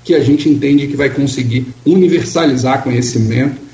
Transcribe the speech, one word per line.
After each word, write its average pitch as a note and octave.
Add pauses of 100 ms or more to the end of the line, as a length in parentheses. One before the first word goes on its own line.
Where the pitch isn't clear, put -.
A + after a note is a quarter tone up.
que F3+
a D3+
gente D3
entende C#3+
que C#3
vai C#3
conseguir B2+ (200)
universalizar C#3
conhecimento A#2+ (180)